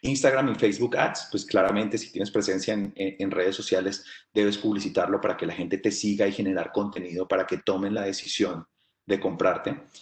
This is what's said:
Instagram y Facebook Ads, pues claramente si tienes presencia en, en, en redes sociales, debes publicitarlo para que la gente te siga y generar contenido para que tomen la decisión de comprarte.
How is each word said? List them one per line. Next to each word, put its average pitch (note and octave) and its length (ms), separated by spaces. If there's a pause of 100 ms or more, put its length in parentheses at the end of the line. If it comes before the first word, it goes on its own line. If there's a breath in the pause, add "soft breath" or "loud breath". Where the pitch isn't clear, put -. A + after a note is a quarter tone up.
Instagram C3+ 460
y A2+ 60
Facebook A#2+ 420
Ads, - 340
pues G2+ 140
claramente G#2 540
si - 120
tienes G2+ 200
presencia G2 420
en, G2+ 240
en, F#2+ 220
en F#2+ 120
redes F2+ 240
sociales, F#2+ 500 (280 loud breath)
debes G#2 240
publicitarlo G2 640
para G2 160
que - 100
la F2 80
gente F2 240
te G#2+ 120
siga G#2 360
y G2 60
generar F#2+ 400
contenido F#2 560
para F#2+ 180
que - 120
tomen G2 340
la G#2+ 100
decisión F#2+ 640 (400)
de G2 160
comprarte. F#2 600 (200 loud breath)